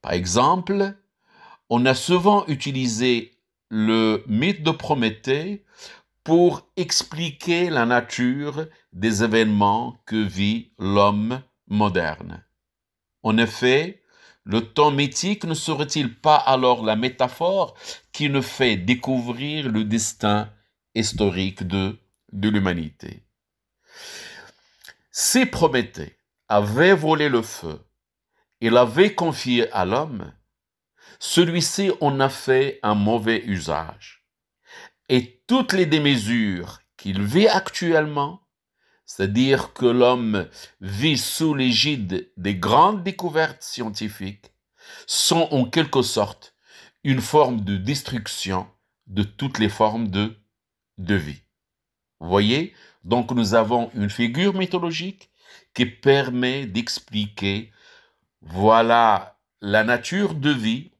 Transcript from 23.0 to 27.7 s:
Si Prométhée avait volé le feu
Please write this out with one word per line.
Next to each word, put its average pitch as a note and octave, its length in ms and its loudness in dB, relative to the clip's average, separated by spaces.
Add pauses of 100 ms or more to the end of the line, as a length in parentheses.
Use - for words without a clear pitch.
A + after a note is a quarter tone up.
Si - 340 2
Prométhée B2+ 720 -2 (300)
avait A2 460 4
volé D#3 360 2
le A#2+ 120 2
feu D#2+ 380 -12 (800)